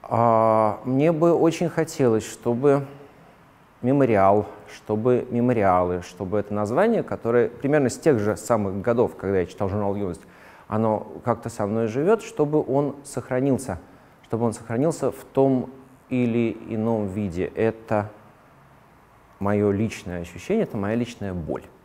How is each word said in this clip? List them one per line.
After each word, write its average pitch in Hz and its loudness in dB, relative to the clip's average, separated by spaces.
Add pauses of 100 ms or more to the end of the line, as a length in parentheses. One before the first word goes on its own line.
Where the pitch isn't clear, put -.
А, 113 4
мне 131 2
бы 170 2
очень 160 2
хотелось, 127 0
чтобы 139 0 (960)
мемориал, 107 4 (280)
чтобы 113 0
мемориалы, 95 2
чтобы 98 -6
это 104 -4
название, 139 0
которое 117 0
примерно 139 0
с - -8
тех 139 2
же 104 0
самых 101 -2
годов, 117 0
когда 95 0
я 87 0
читал 98 -6
журнал 101 -2
"Юность", 98 -6 (460)
оно 110 0 (180)
как-то 117 -2
со 107 -4
мной 113 0
живет, 160 0
чтобы 151 -2
он 139 0
сохранился, 127 -2 (440)
чтобы 117 -4
он 110 0
сохранился 135 -4
в - -16 (100)
том 135 2 (400)
или 117 0 (140)
ином 110 -2
виде. 92 -4 (100)
Это 107 -2 (1300)
мое 104 2
личное 98 -4
ощущение, 180 -4
это - -6
моя 101 -2
личная 117 -6
боль. 76 -6 (220)